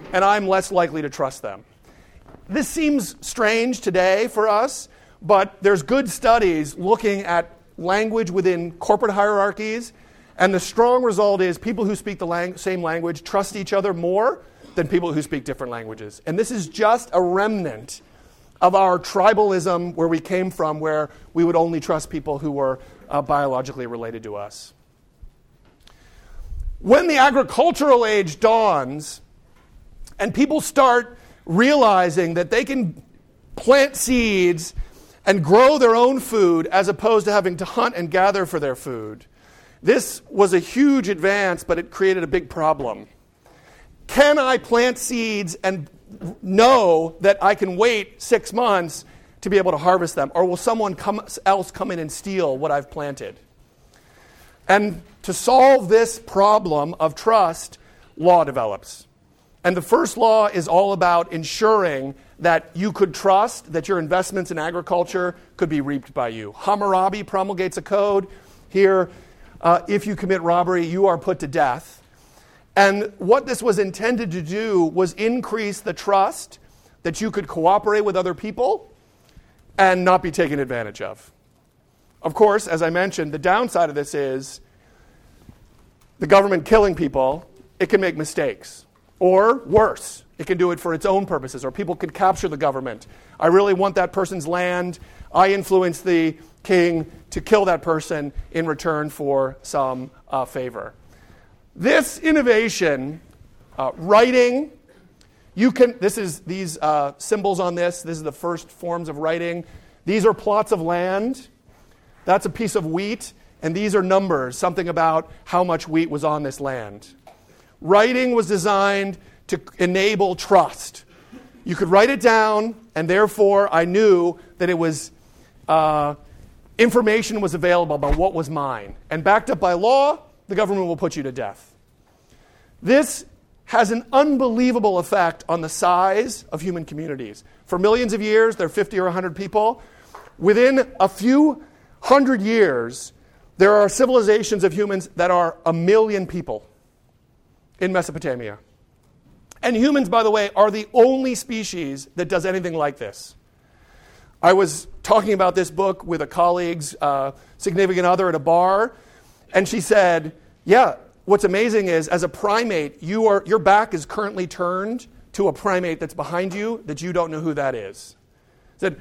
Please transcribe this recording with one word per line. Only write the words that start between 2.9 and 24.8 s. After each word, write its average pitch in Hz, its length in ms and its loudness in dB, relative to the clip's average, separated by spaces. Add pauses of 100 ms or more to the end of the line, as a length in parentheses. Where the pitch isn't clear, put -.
strange 226 640 -2
today 190 460 2
for 220 200 -2
us, 220 400 -2 (320)
but 196 420 2
there's 196 200 4
good 254 260 0
studies 180 680 2
looking 202 460 0
at 170 280 -2 (260)
language 208 540 -2
within 175 420 -2
corporate 208 400 0
hierarchies, 208 800 -2 (440)
and 190 160 2
the 185 80 0
strong 247 420 2
result 202 380 2
is 180 180 0
people 214 260 -4
who 202 100 -2
speak 196 240 -8
the 180 80 -8
lang-, 175 300 -6
same 185 260 -6
language 165 400 -4
trust 196 320 -4
each 196 180 -8
other 196 220 0
more 185 480 -2 (320)
than 165 140 -2
people 175 240 -2
who 147 100 -2
speak 143 220 -8
different 131 260 -8
languages. 110 560 -14
And 165 120 -6
this 226 120 -2
is 202 180 -8
just 220 440 0
a 175 80 2
remnant 180 840 -4 (580)
of 180 140 4
our 185 240 4
tribalism 185 960 0
where 165 140 0
we 165 100 0
came 185 320 -4
from, 156 300 -4
where 151 300 -2 (240)
we 170 100 2
would 170 100 2
only 170 240 2
trust 156 320 -4
people 147 280 -6
who 151 120 -6
were, 135 300 -2 (280)
uh, 143 140 -4
biologically 135 640 -4
related 117 380 -12
to 104 100 -12
us. 101 380 -16 (2000)